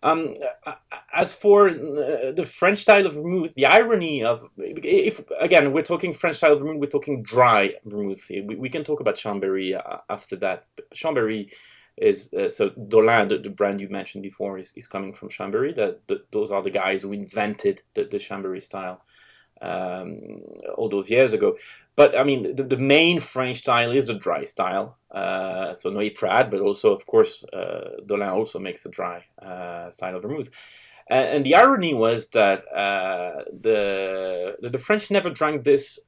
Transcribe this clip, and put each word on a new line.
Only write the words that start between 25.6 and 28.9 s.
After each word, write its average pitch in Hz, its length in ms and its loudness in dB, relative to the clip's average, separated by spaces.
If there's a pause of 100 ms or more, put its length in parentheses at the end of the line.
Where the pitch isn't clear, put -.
so - 160 -6
Noilly 104 220 -4
Prat, 104 400 2
but 98 100 -2
also, 101 320 2
of - 140 -6
course, - 380 2
uh, 90 500 -10 (100)
Dolin 101 260 -2
also 92 280 -4
makes 92 260 -12
a 87 40 -14